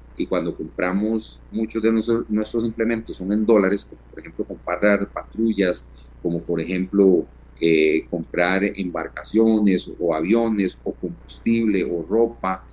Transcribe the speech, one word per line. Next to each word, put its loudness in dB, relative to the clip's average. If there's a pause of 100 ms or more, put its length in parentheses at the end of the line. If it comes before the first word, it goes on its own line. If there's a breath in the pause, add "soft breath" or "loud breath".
(160)
y -4
cuando -2
compramos -4 (100)
muchos -4
de 2
nuestros, 0
nuestros -2
implementos -4
son -4
en 0
dólares, 4
como -20 (100)
por -18
ejemplo -10
comprar 0
patrullas, -2 (340 soft breath)
como -2
por -4
ejemplo, 4 (340)
eh, 4
comprar -2
embarcaciones 0
o 0
aviones 0
o -4
combustible -2
o -4
ropa, 0